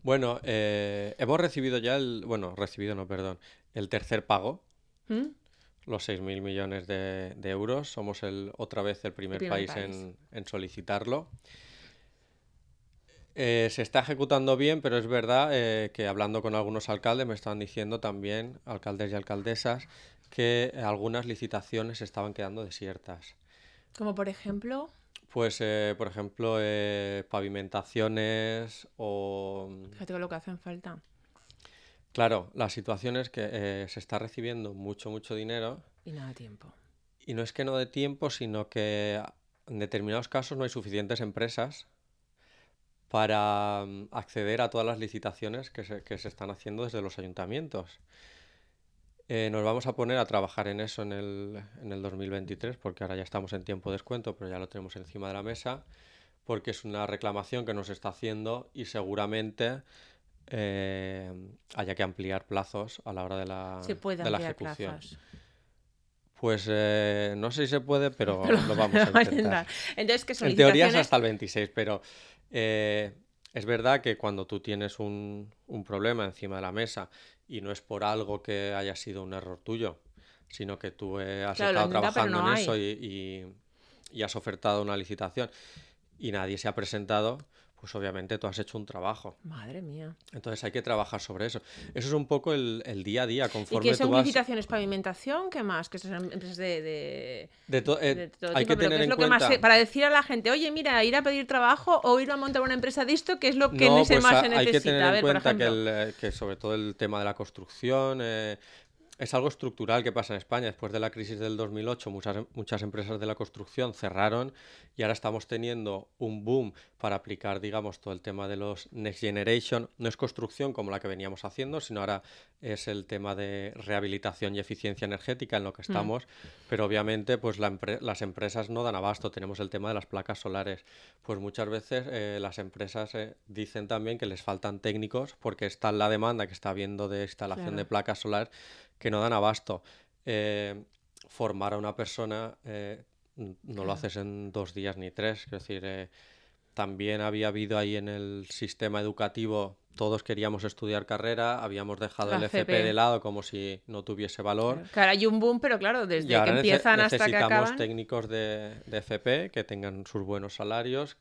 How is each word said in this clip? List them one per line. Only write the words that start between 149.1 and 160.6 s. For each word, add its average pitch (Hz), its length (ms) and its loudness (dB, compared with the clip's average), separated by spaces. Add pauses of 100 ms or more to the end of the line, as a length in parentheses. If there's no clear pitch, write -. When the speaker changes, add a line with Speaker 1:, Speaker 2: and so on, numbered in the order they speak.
Speaker 1:
todos 107 260 0
queríamos 107 420 -2
estudiar 104 400 -2
carrera, 117 600 0
habíamos 101 340 -4
dejado 104 320 -2
Speaker 2:
La - 80 2
Speaker 1:
el 104 60 2
F 104 80 -2 (120)
P 185 80 2
Speaker 2:
F - 80 -
P. 110 60 4
Speaker 1:
de 110 60 2
lado 117 280 6
como 104 220 -4
si 98 440 -6
no 104 180 -8
tuviese 101 360 -6
valor. 110 360 2
Speaker 2:
Claro. 170 180 -12
Que 214 60 2
ahora 190 120 10
hay 202 140 4
un 220 140 4
boom, 240 180 4
pero 240 200 2
claro, 214 280 2
desde 160 240 0
Speaker 1:
Y 120 40 6
ahora 107 120 8
Speaker 2:
que - 60 6
Speaker 1:
nece-, 139 80 6
Speaker 2:
empiezan 220 400 6
hasta 214 180 6
que 214 60 6
Speaker 1:
necesitamos 214 280 6 (180)
Speaker 2:
acaban. 262 60 -4
Speaker 1:
técnicos 113 520 -2
de, 107 460 -2 (120)
de 110 120 -4
F 107 200 -4
P 156 320 0
que 113 140 -4
tengan 98 420 -6
sus 101 160 -4
buenos 101 320 -4
salarios 120 680 -2